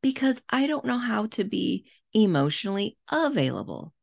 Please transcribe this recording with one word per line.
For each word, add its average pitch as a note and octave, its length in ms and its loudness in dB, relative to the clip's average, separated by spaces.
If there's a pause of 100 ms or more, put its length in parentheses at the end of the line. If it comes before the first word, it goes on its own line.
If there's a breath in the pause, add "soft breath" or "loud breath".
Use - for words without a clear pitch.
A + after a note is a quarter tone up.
because C4 480 0
I C4+ 180 2
don't D4 180 -2
know B3 120 0
how A3 300 -2
to G#3 180 -2
be F#3+ 400 -2 (280 soft breath)
emotionally G3 840 2 (120)
available. D3+ 920 -2